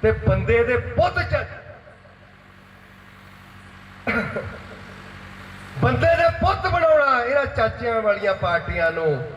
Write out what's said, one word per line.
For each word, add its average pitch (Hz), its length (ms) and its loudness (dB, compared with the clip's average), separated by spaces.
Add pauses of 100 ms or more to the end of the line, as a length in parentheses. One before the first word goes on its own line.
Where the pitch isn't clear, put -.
ਤੇ 220 100 4
ਬੰਦੇ 226 520 2
ਦੇ 240 120 0
ਪੁੱਤ 359 460 0
ਚ-, - 240 -2 (4000)
ਬੰਦੇ 330 380 4
ਦੇ 330 140 4 (100)
ਪੁੱਤ 381 260 0
ਬਣਾਉਣਾ 294 580 4
ਇਹਨਾਂ 269 220 0
ਚਾਚਿਆਂ 226 560 -2
ਵਾਲੀਆਂ 202 320 2
ਪਾਰਟੀਆਂ 175 560 -2
ਨੂੰ 156 360 -2 (100)